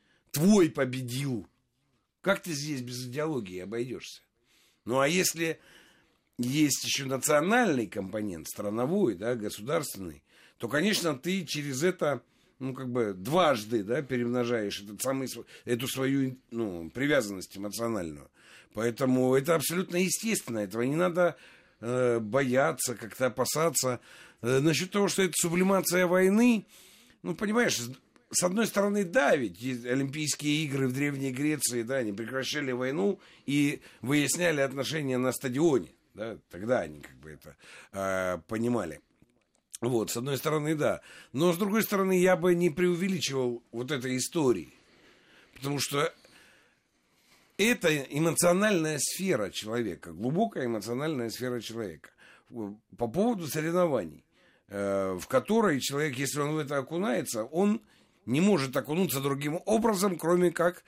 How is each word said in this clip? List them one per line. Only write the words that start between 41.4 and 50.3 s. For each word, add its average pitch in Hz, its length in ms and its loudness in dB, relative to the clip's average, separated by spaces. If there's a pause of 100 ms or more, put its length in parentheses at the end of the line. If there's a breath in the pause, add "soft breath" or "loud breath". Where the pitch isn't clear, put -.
с 165 40 -4
другой 208 260 0
стороны, 190 360 2
я 185 160 6
бы 175 200 4
не 175 160 4
преувеличивал 156 920 0 (100)
вот 123 200 -6
этой 127 260 -2
истории. 123 560 0 (800 soft breath)
Потому 143 260 -6
что 143 320 -2 (1500 soft breath)
это 190 380 4
эмоциональная 165 1040 2
сфера 135 500 0
человека, 107 640 -4
глубокая 147 520 -2